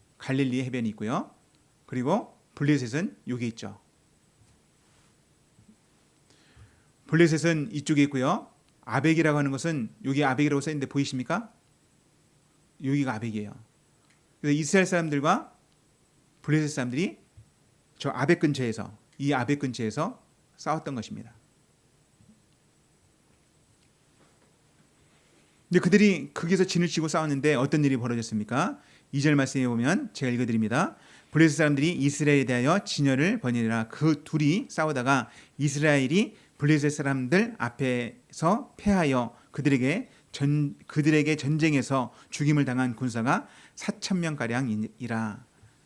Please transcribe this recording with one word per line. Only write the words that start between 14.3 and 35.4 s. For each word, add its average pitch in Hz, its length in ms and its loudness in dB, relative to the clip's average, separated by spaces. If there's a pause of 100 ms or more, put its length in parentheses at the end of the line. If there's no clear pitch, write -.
그래서 147 180 0
이스라엘 180 280 2
사람들과 165 680 0 (880)
블레셋 151 280 0
사람들이 127 480 -4 (800)
저 139 120 -6
아벡 170 280 2
근처에서, 123 580 -2 (220)
이 139 140 -2
아벡 139 260 0
근처에서 131 640 -6 (340)
싸웠던 156 380 -6
것입니다. 107 400 -12 (4000)
근데 180 120 4
그들이 180 520 4
거기서 180 320 0
진을 175 240 0
치고 160 200 -2
싸웠는데 151 460 0
어떤 139 300 2
일이 135 120 2
벌어졌습니까? 120 840 -4 (320)
이 139 80 -2
절 147 160 4
말씀에 135 300 0
보면 135 460 0
제가 131 200 -4
읽어드립니다. 120 640 0 (360)
"블레셋 151 240 6
사람들이 147 360 2
이스라엘에 143 520 2
대하여 127 400 2
진열을 147 560 0
벌이니라." 113 480 -2
그 151 360 0
둘이 156 460 0
싸우다가 135 580 0 (300)